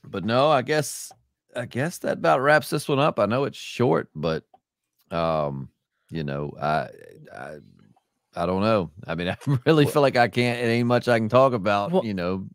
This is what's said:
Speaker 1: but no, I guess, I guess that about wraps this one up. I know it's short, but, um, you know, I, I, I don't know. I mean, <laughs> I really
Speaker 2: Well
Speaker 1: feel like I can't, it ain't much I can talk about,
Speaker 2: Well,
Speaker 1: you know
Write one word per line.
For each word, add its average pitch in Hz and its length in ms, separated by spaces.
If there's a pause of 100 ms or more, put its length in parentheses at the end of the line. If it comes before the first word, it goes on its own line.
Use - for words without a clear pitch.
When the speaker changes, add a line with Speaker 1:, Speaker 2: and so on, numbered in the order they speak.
Speaker 1:
but 98 180
no, 123 260
I 139 120
guess, - 500 (460)
I 123 80
guess 147 320
that - 220
about 151 200
wraps 143 300
this 156 180
one 143 120
up. 147 200
I 104 60
know 120 180
it's - 140
short, - 580
but, 78 300 (680)
um, 76 560 (420)
you 82 140
know, 71 340
I, 76 300 (480)
I, 71 200 (760)
I 87 120
don't 92 160
know. 101 300 (140)
I 85 100
mean, 87 120
<laughs> - 0
I 92 100 (280)
really 151 180
Speaker 2:
Well - 100
Speaker 1:
feel 151 80
like 135 140
I 120 140
can't, 120 280
it 120 120
ain't 120 180
much 120 220
I 117 100
can 110 80
talk 127 240
about, 101 400
Speaker 2:
Well, 185 140
Speaker 1:
you 107 80
know 95 420